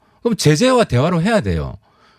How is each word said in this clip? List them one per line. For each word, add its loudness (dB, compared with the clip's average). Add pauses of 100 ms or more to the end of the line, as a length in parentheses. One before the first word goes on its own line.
(220)
그럼 -2
제재와 2
대화로 0
해야 0
돼요. -4 (440)